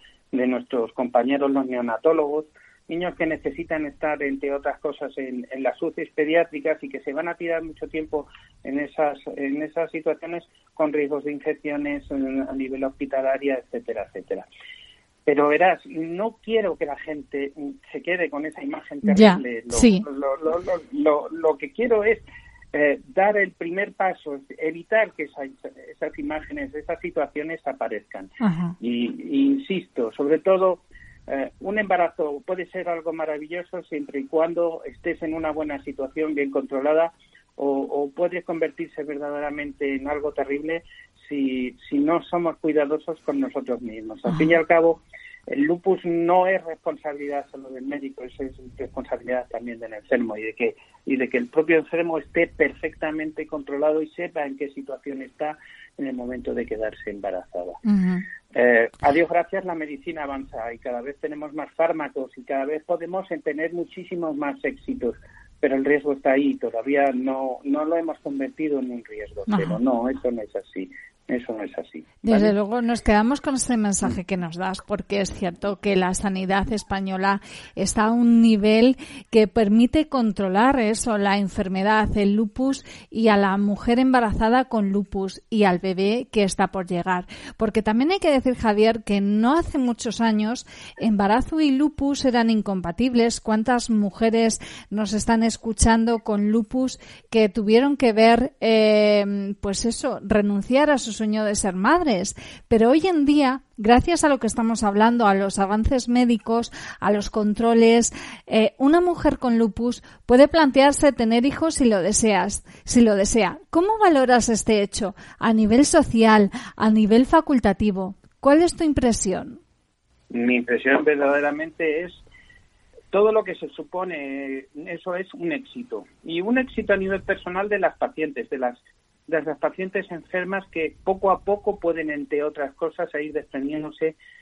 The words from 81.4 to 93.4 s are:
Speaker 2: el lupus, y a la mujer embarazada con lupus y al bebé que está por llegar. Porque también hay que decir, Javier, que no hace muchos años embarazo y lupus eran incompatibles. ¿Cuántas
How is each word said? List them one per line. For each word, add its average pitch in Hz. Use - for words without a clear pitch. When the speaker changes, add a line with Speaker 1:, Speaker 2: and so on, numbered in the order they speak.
Speaker 2:
el 202
lupus, 254
y 226
a 208
la 196
mujer 208
embarazada 247
con 208
lupus 196
y 214
al 180
bebé 196
que 208
está 190
por 190
llegar. 180
Porque 220
también 240
hay 392
que 330
decir, 254
Javier, 220
que 202
no 214
hace 339
muchos 240
años 220
embarazo 220
y 294
lupus 285
eran 233
incompatibles. 220
¿Cuántas 226